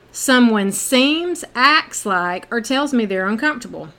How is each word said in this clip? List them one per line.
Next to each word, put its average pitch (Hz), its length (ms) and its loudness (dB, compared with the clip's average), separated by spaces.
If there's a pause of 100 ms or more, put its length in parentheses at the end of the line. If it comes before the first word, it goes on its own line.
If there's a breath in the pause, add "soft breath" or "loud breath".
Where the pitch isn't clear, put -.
(120)
someone 226 580 4
seems, 302 720 0 (100)
acts 285 520 0
like, 180 440 -2
or 233 100 -2
tells 269 340 -2
me 233 100 2
they're 190 220 -2
uncomfortable. 214 640 -4 (100)